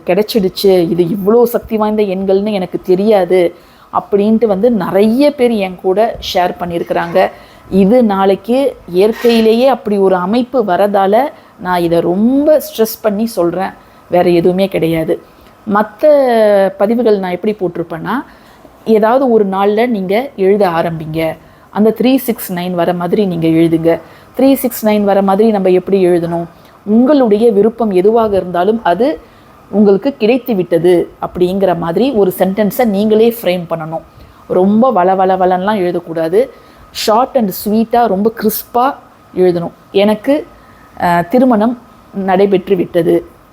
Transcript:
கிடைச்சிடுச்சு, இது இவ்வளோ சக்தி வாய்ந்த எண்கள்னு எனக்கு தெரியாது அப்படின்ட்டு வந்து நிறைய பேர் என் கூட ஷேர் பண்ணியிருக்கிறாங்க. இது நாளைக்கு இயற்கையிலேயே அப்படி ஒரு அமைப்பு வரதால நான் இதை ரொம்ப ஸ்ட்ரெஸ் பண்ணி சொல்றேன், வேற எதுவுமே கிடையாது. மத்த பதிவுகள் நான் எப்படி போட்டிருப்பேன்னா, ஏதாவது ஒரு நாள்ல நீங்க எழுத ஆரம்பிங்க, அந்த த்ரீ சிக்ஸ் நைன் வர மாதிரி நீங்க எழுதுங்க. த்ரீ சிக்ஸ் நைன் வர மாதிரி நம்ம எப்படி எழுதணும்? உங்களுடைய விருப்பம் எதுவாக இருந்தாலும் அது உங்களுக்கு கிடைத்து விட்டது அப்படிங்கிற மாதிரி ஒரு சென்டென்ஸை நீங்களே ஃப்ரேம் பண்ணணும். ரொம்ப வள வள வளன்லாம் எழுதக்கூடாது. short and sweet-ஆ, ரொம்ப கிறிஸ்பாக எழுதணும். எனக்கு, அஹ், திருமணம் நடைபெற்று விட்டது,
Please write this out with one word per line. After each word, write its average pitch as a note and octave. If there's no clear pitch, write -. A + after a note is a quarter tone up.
கிடைச்சிடுச்சு, F#3+
இது E3+
இவ்வளோ G3+
சக்தி A#3
வாய்ந்த G#3+
எண்கள்னு G3
எனக்கு F3+
தெரியாது F#3
அப்படின்ட்டு G#3+
வந்து G#3
நிறைய A3
பேர் A#3+
என் F#3+
கூட G3+
ஷேர் F3+
பண்ணியிருக்கிறாங்க. F3
இது A#3
நாளைக்கு G3
இயற்கையிலேயே A3+
அப்படி G#3
ஒரு F#3+
அமைப்பு A3+
வரதால G3
நான் F3+
இதை E3
ரொம்ப B3
ஸ்ட்ரெஸ் -
பண்ணி G#3+
சொல்றேன், F#3
வேற F3+
எதுவுமே F3+
கிடையாது. E3
மத்த G#3+
பதிவுகள் G#3+
நான் F3+
எப்படி G#3
போட்டிருப்பேன்னா, E3+
ஏதாவது A3
ஒரு A3
நாள்ல G#3
நீங்க G#3+
எழுத G3+
ஆரம்பிங்க, D#3+
அந்த G#3+
த்ரீ B3+
சிக்ஸ் A#3
நைன் F3+
வர E3+
மாதிரி F3+
நீங்க E3+
எழுதுங்க. E3
த்ரீ C4
சிக்ஸ் B3
நைன் G#3+
வர G3
மாதிரி G3
நம்ம F#3+
எப்படி F#3
எழுதணும்? E3+
உங்களுடைய A#3
விருப்பம் G#3+
எதுவாக G#3
இருந்தாலும் F#3
அது F#3
உங்களுக்கு G#3
கிடைத்து A#3+
விட்டது F3
அப்படிங்கிற F3+
மாதிரி F3
ஒரு F#3+
சென்டென்ஸை G3
நீங்களே G#3+
ஃப்ரேம் F3+
பண்ணணும். D#3+
ரொம்ப G#3
வள F#3
வள F#3+
வளன்லாம் F#3
எழுதக்கூடாது. E3+
short A#3+
and A3
sweet-ஆ, A3+
ரொம்ப G#3
கிறிஸ்பாக A#3+
எழுதணும். F3
எனக்கு, A3
அஹ், F3
திருமணம் A#3+
நடைபெற்று G3
விட்டது, E3+